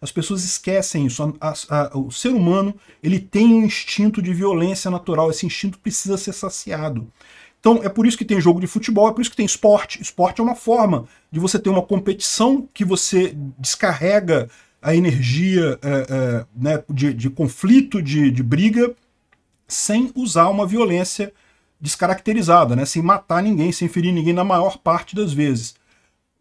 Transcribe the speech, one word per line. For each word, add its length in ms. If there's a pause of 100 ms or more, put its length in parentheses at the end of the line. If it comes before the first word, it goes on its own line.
as 100
pessoas 340
esquecem 600
isso, 340
a, 120
a, 300 (120)
a, 60
o 120
ser 200
humano, 440 (280)
ele 180
tem 320
um 100
instinto 600
de 100
violência 580
natural, 380
esse 160
instinto 340
precisa 380
ser 160
saciado. 760 (540)
Então 220
é 80
por 160
isso 100
que 80
tem 160
jogo 180
de 80
futebol, 440
é 20
por 80
isso 80
que 80
tem 80
esporte. 560
Esporte 400
é 20
uma 120
forma 500 (260)
de 80
você 200
ter 100
uma 140
competição 880
que 140
você 500 (220)
descarrega 880 (320)
a 140
energia, 880
é, 260
é, 380 (100)
né, 320
de, 240
de 160
conflito, 720
de, 300
de 120
briga, 520 (720)
sem 460
usar 340
uma 180
violência 640 (480)
descaracterizada, 960
né? 120
Sem 160
matar 400
ninguém, 300
sem 160
ferir 240
ninguém 200
na 120
maior 340
parte 360
das 180
vezes. 420 (680)